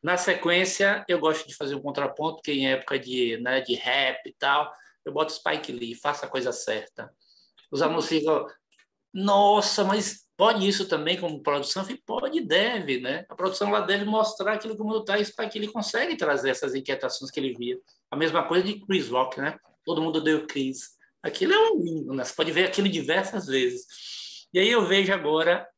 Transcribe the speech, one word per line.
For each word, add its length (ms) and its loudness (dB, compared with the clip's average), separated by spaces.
Na 160 0
sequência, 880 2
eu 100 2
gosto 300 0
de 80 -16
fazer 180 -4
um 60 -6
contraponto, 600 -4
que 100 -2
em 160 2
época 300 0
de, 400 0
né, 240 0
de 120 0
rap 520 0
e 80 -14
tal, 360 2
eu 80 -8
boto 200 0
Spike 400 -4
Lee, 220 -8
"Faça 320 -4
a 20 -12
coisa 240 -2
certa." 580 -8
Os 120 0
alunos 260 2
ficam, 380 2
"Nossa, 720 4
mas 420 -2
pode 300 4
isso 200 2
também 320 0
como 240 -6
produção?" 400 0
Eu 40 -6
falei, 200 -10
"Pode 320 -2
e 80 -4
deve, 540 0
né?" 280 -6
A 60 -16
produção, 340 -2
ela 120 2
deve 240 0
mostrar 500 0
aquilo 200 -6
que 60 -10
o 40 -4
mundo 200 -2
tá, 140 0
e 60 2
Spike 340 -8
Lee 100 -4
consegue 480 -4
trazer 340 0
essas 240 -2
inquietações 560 -4
que 100 -4
ele 140 -2
via. 240 -6
A 60 -6
mesma 300 2
coisa 180 2
de 220 -4
Chris 220 0
Rock, 320 0
né? 180 -4
Todo 160 -2
mundo 180 0
odeia 200 2
o 80 -6
Chris. 500 -6
Aquilo 300 0
é 200 6
um 60 2
lindo, 360 -4
né? 100 -2
Você 100 -8
pode 180 -2
ver 120 4
aquilo 240 2
diversas 580 -2
vezes. 1080 -4
E 60 6
aí 100 6
eu 160 4
vejo 260 4
agora 640 2